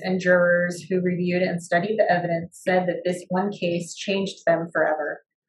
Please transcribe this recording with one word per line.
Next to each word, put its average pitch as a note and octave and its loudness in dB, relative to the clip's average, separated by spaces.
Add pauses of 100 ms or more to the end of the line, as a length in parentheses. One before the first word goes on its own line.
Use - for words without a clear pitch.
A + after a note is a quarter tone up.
and F#3 -2
jurors F3 2
who F#3 0
reviewed F3+ 0
and F3 -2
studied G3 0
the - 4
evidence E3+ -2
said F3+ 2
that E3+ -2
this F3+ -4
one F#3 0
case F3 -4
changed G3 -4
them E3 2
forever. D#3 -2 (260)